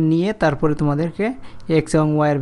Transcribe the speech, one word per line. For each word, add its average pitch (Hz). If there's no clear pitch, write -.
নিয়ে 175
তারপরে 151
তোমাদেরকে 151
x -
এবং 151
y -
এর 143